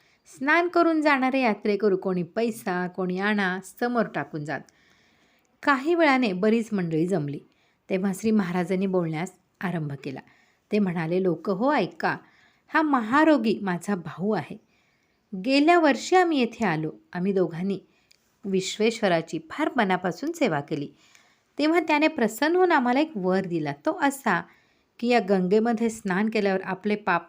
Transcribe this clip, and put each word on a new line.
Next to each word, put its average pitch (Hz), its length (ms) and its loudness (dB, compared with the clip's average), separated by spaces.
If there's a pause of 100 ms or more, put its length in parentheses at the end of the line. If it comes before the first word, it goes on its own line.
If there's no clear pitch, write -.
(360)
स्नान 320 320 2
करून 330 340 2
जाणारे 269 380 2
यात्रेकरू 208 560 0
कोणी 185 260 -2
पैसा, 202 680 -4
कोणी 180 300 -4
आणा 196 400 0 (220)
समोर 240 240 0 (100)
टाकून 151 300 -6
जात. 143 160 -8 (1000)
काही 285 320 0
वेळाने 262 380 2
बरीच 214 400 0
मंडळी 170 340 0
जमली, 147 340 -2 (500)
तेव्हा 196 240 -2
श्री 220 160 -2
महाराजांनी 185 560 0
बोलण्यास 175 460 -2 (280)
आरंभ 165 320 -2 (120)
केला. 139 160 -10 (520)
ते 208 60 2
म्हणाले, 180 440 0
"लोक 180 280 -2
हो, 214 220 0
ऐका, 185 440 -2 (520)
हा 311 140 2
महारोगी 277 800 2
माझा 190 320 -2
भाऊ 175 380 -4
आहे. 175 240 -4 (880)
गेल्या 294 340 4
वर्षी 320 380 2
आम्ही 339 240 4
येथे 233 240 -2
आलो, 156 260 -2 (220)
आम्ही 185 200 -2
दोघांनी 180 480 -2 (640)
विश्वेश्वराची 190 920 0 (120)
फार 320 260 -4
मनापासून 190 560 -2
सेवा 185 280 0
केली, 143 280 -6 (680)
तेव्हा 311 220 2
त्याने 311 280 2
प्रसन्न 294 480 0
होऊन 359 160 4
आम्हाला 254 280 2
एक 311 160 0
वर 185 240 0
दिला. 165 320 -4
तो 311 300 -4
असा 254 400 0 (560)
की 240 100 -2
या 240 120 4
गंगेमध्ये 214 720 2
स्नान 208 400 -2
केल्यावर 196 320 0
आपले 190 320 -4
पाप 185 340 -2